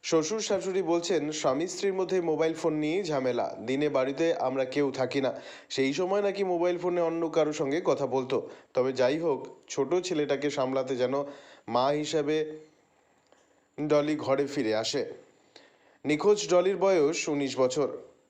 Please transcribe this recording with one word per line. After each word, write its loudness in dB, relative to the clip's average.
শ্বশুর 0
শাশুড়ি -2
বলছেন, 0
স্বামী 0
স্ত্রীর -2
মধ্যে 0
মোবাইল 0
ফোন 0
নিয়ে -2
ঝামেলা। -2
দিনে 0
বাড়িতে 2
আমরা 0
কেউ 0
থাকি -2
না। 0
সেই 0
সময় 0
নাকি 0
মোবাইল 0
ফোনে 0
অন্য 0
কারো 2
সঙ্গে 0
কথা 0
বলতো। -2
তবে 2
যাই 2
হোক, -2
ছোট -2
ছেলেটাকে 0
সামলাতে -2
যেন 0
মা 2
হিসাবে 0
ডলি 2
ঘরে 0
ফিরে -2
আসে। -2
নিখোঁজ 2
ডলির 4
বয়স 2
উনিশ -2
বছর। 2